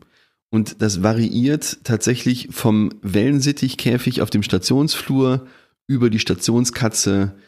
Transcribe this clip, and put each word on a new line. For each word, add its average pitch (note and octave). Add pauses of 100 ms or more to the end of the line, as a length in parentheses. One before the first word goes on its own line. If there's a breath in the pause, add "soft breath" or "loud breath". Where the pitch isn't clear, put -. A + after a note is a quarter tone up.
(500 soft breath)
Und A2
das G2+
variiert A#2
tatsächlich B2
vom G#2+ (120)
Wellensittichkäfig B2+
auf -
dem G#2
Stationsflur C3 (420 loud breath)
über B2
die A2
Stationskatze, G#2+ (140 soft breath)